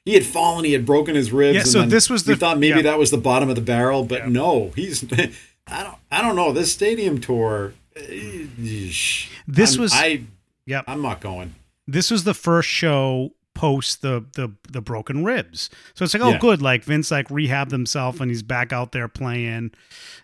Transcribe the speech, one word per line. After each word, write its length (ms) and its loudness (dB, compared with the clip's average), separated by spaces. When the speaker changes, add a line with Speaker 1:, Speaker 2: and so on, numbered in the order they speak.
Speaker 1:
he 120 4
had 100 6
fallen, 400 0
he 80 2
had 120 0
broken 300 2
his 160 0
ribs, 240 6
Speaker 2:
Yeah, 60 4
Speaker 1:
and 80 0
Speaker 2:
so 120 6
Speaker 1:
then 80 2
Speaker 2:
this 200 6
was 180 0
Speaker 1:
we 60 4
Speaker 2:
the 60 2
Speaker 1:
thought 200 2
maybe 180 4
Speaker 2:
yeah. 60 6
Speaker 1:
that 160 4
was 120 4
the 60 2
bottom 300 2
of 80 -2
the 60 -2
barrel, 420 0
but 200 -4
Speaker 2:
Yeah. 60 -4
Speaker 1:
no, 460 2
he's, 280 -6
<laughs> 540 -4
I 160 -8
don't, 120 -14
I 100 0
don't 140 0
know. 160 2
This 220 0
stadium 480 0
tour, 520 -2
eh, 60 -16
yeesh. 720 -6
Speaker 2:
This 280 4
Speaker 1:
I'm, 60 -2
Speaker 2:
was 120 2
Speaker 1:
I, 300 0
Speaker 2:
Yep. 220 -6
Speaker 1:
I'm 140 -8
not 200 -6
going. 340 -10
Speaker 2:
This 240 0
was 140 2
the 80 2
first 360 0
show 640 0
post 480 -2
the, 200 -4
the, 160 -6
the 100 -10
broken 440 -6
ribs. 440 -6
So 100 -2
it's 80 -2
like, 100 -2
"Oh, 80 6
Speaker 1:
Yeah. 60 2
Speaker 2:
good." 240 4
Like, 220 2
Vince, 280 0
like, 180 -2
rehabbed 420 -2
himself 500 -4
and 80 -2
he's 140 -4
back 280 -4
out 220 -6
there 140 -6
playing. 640 -6